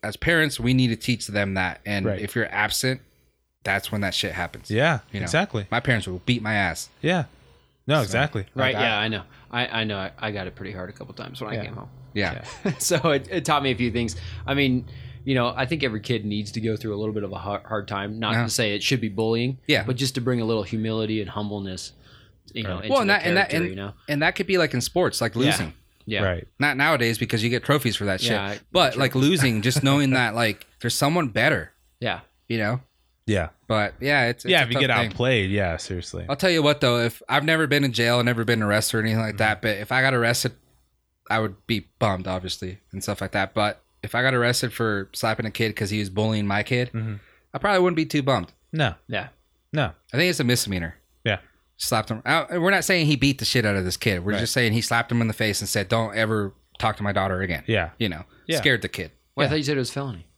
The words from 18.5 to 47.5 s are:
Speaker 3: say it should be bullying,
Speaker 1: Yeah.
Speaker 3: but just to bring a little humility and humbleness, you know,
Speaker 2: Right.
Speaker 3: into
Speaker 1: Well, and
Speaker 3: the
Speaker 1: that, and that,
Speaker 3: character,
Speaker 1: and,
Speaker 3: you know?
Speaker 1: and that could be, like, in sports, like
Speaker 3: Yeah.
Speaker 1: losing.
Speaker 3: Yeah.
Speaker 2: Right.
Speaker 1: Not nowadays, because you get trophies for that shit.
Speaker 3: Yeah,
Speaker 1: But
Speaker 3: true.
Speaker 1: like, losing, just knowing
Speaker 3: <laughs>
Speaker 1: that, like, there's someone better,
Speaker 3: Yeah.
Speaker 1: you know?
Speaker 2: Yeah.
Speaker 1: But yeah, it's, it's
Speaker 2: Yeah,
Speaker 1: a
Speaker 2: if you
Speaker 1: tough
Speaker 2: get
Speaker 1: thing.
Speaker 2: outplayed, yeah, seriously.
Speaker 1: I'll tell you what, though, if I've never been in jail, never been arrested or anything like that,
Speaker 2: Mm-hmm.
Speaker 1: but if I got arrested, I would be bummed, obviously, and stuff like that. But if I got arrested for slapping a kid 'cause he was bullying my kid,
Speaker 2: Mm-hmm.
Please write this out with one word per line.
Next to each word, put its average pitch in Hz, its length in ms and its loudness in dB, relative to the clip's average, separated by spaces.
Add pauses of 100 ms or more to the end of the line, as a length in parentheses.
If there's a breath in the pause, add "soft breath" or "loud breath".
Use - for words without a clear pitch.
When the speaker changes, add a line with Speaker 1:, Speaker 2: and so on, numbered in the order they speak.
Speaker 3:
say 107 240 0
it 104 80 -4
should 131 180 0
be 113 80 -4
bullying, 113 580 0
Speaker 1:
Yeah. 131 180 2
Speaker 3:
but 127 120 -2
just 127 200 -2
to 131 40 -2
bring 123 200 0
a 113 40 -2
little 110 180 0
humility 110 580 -2
and 95 100 -8
humbleness, 101 640 -6 (600 soft breath)
you 113 100 -6
know, 95 140 -4
Speaker 2:
Right. 98 80 -8
Speaker 3:
into - 80 -2
Speaker 1:
Well, 269 100 4
and 196 80 2
Speaker 3:
the 202 40 6
Speaker 1:
that, 190 100 0
and 175 120 2
that, 190 140 2
Speaker 3:
character, 156 60 -2 (120)
Speaker 1:
and, - 20 -
Speaker 3:
you 190 60 -10
know? - 160 -8 (160)
Speaker 1:
and 147 140 0
that 175 140 2
could 190 100 -2
be, 190 120 2
like, 156 160 2
in 123 60 2
sports, 160 400 0
like 113 140 -2
Speaker 3:
Yeah. 117 60 0
Speaker 1:
losing. 98 320 2 (340)
Speaker 3:
Yeah. 104 160 -2
Speaker 2:
Right. 90 260 -2 (100)
Speaker 1:
Not 143 200 2
nowadays, 127 400 4
because 113 260 0
you 117 60 2
get 120 140 0
trophies 131 320 2
for - 100 -4
that 95 140 0
shit. 117 120 0
Speaker 3:
Yeah, 101 220 -2 (180)
Speaker 1:
But 165 220 4
Speaker 3:
true. 127 60 -2
Speaker 1:
like, 135 140 2
losing, 135 480 4
just 127 200 2
knowing 139 280 4
Speaker 3:
<laughs> - 20 4
Speaker 1:
that, 123 220 2
like, 113 320 0 (140)
there's 120 140 -2
someone 151 340 2
better, 113 440 2 (280)
Speaker 3:
Yeah. 92 200 -4 (280)
Speaker 1:
you 113 100 0
know? 110 220 0 (460)
Speaker 2:
Yeah. 92 240 2 (160)
Speaker 1:
But 107 340 0
yeah, 139 280 2
it's, - 180 -4
it's - 40 0
Speaker 2:
Yeah, 175 100 4
Speaker 1:
a - 20 4
Speaker 2:
if 120 60 0
you 120 60 -2
Speaker 1:
tough 127 60 2
Speaker 2:
get 127 160 2
Speaker 1:
thing. 104 140 2
Speaker 2:
outplayed, 117 400 2
yeah, 98 260 0
seriously. 87 540 -8
Speaker 1:
I'll 143 60 -2
tell 190 140 0
you 165 120 2
what, 143 180 4
though, 120 200 4
if 117 280 -2
I've 139 160 2
never 160 220 4
been 143 180 2
in 131 80 0
jail, 117 320 4
never 117 220 2
been 113 160 2
arrested 107 340 2
or 110 60 2
anything 110 180 2
like 110 160 -4
that, 107 220 2
Speaker 2:
Mm-hmm. - 80 -4
Speaker 1:
but 107 100 0
if 104 160 -6
I 127 80 2
got 131 140 2
arrested, 117 380 0 (800)
I 110 100 2
would 104 260 -6
be 107 220 -4 (100)
bummed, 95 280 0
obviously, 92 520 -6 (120)
and 98 120 -10
stuff - 180 -6
like 95 120 -8
that. 98 200 -2
But 104 300 0 (200)
if - 120 -10
I 123 80 2
got 131 100 4
arrested 120 400 2
for 104 400 -2
slapping 110 320 -2
a 107 60 -4
kid 110 260 -2
'cause 101 140 -2
he 107 80 -2
was 101 100 -2
bullying 107 380 0
my 101 160 0
kid, 123 320 0
Speaker 2:
Mm-hmm. 110 220 -4 (360 loud breath)